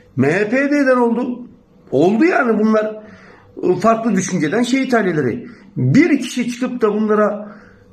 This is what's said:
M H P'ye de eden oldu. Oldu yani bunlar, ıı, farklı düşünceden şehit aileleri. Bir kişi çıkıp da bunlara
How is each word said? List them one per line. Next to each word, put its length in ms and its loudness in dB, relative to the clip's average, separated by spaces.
M 160 2
H 180 -2
P'ye 200 0
de 60 0
eden 200 2
oldu. 520 -2
Oldu 340 2
yani 340 2
bunlar, 460 0
ıı, 120 2
farklı 380 0
düşünceden 480 -2
şehit 320 -2
aileleri. 520 -2
Bir 420 4
kişi 320 -6
çıkıp 300 -6
da 140 2
bunlara 600 -2